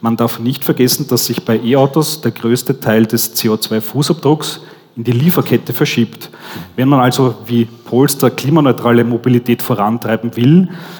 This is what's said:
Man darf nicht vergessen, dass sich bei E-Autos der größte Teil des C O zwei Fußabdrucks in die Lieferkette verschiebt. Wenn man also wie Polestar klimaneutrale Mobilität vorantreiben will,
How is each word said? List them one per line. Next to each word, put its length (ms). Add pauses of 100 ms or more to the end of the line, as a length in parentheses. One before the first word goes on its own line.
Man 140
darf 220
nicht 260
vergessen, 440
dass 180
sich 180
bei 140
E-Autos 640
der 80
größte 500
Teil 280
des 260
C 160
O 80
zwei 240
Fußabdrucks 800 (340)
in 80
die 80
Lieferkette 640
verschiebt. 580 (440)
Wenn 140
man 100
also 360 (100)
wie 200
Polestar 680
klimaneutrale 720
Mobilität 580
vorantreiben 760
will, 340 (300)